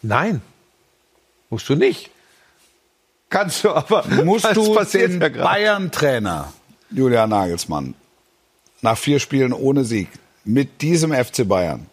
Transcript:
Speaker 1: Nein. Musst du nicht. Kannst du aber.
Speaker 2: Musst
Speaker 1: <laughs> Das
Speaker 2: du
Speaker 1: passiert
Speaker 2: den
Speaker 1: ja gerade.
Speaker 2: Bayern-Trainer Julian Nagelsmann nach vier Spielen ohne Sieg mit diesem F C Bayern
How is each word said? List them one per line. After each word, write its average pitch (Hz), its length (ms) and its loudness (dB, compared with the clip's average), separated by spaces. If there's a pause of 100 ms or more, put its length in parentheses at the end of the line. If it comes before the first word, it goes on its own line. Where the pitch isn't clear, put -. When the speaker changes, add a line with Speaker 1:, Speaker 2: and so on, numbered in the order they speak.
Speaker 1:
Nein. 135 400 0 (1080)
Musst 113 180 -8
du 135 60 2
nicht. - 360 0 (1160)
Kannst 190 360 -4
du 208 60 4
aber. 165 360 0 (180)
Speaker 2:
Musst 196 200 2
Speaker 1:
<laughs> - 20 2
Das 214 80 2
Speaker 2:
du 214 200 2
Speaker 1:
passiert 190 360 2
Speaker 2:
den 180 100 -2
Speaker 1:
ja 160 80 2
gerade. 127 160 -4
Speaker 2:
Bayern-Trainer 147 1080 -2 (380)
Julian 123 400 2
Nagelsmann 85 640 -2 (840)
nach 113 160 0
vier 143 220 0
Spielen 131 340 0
ohne 135 320 0
Sieg 110 240 -4 (360)
mit 135 380 -2
diesem 160 300 2
F 127 200 0
C 127 120 0
Bayern 85 480 -2